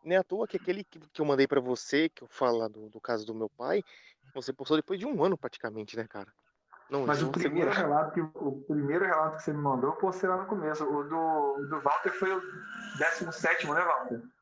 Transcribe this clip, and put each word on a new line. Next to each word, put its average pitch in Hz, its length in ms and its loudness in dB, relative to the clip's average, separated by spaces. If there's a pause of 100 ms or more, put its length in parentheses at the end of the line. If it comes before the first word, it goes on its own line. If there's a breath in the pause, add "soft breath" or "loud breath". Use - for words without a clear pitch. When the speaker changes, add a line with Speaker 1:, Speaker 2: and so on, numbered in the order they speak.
Speaker 1:
Nem 175 160 4
à 185 60 4
toa 214 240 -2
que - 80 -6
aquele 190 280 -2
que, - 160 -20
que - 200 -12
eu 151 40 2
mandei 135 220 6
pra 135 140 2
você, 127 480 0
que - 160 -10
eu 117 40 -20
falo 120 300 2
lá 113 100 0
do, 107 220 -14
do 110 100 -16
caso 110 240 -2
do 110 100 -8
meu 110 220 -4
pai, 165 260 0 (520 loud breath)
você 131 180 -8
postou 151 240 0
depois 180 220 -2
de 202 80 -6
um 240 180 0
ano 185 140 2
praticamente, 110 580 -8
né, 113 100 -6
cara? 101 240 -14 (600)
Não, 135 160 0
Speaker 2:
Mas 147 160 2
Speaker 1:
eu - 60 0
Speaker 2:
o 135 40 -2
Speaker 1:
vou 170 80 -2
Speaker 2:
primeiro 165 320 2
Speaker 1:
segurar. 180 160 2
Speaker 2:
relato 151 240 2
que, 180 80 0
o 151 320 -4 (160)
primeiro 151 380 2
relato 156 300 2
que - 60 -12
você 156 120 -2
me 147 80 -2
mandou, 135 280 2
eu 165 60 -2
postei 185 320 0
lá 185 80 2
no 196 100 -4
começo. 156 380 -2
O 143 200 0
do, 151 120 -4 (420)
o 143 100 -4
do 151 120 -4
Walter 147 320 2
foi 190 220 0
o 185 80 -4 (560)
décimo 165 340 0
sétimo, 165 400 0
né, 160 80 4
Walter? 127 400 0 (220)